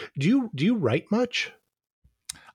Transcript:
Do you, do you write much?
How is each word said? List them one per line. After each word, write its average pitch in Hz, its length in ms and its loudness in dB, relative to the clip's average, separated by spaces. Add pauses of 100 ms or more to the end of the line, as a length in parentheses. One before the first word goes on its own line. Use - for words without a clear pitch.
(180)
Do 139 100 0
you, 254 260 2
do 135 100 -2
you 233 120 2
write 143 360 0
much? 240 400 -2 (1040)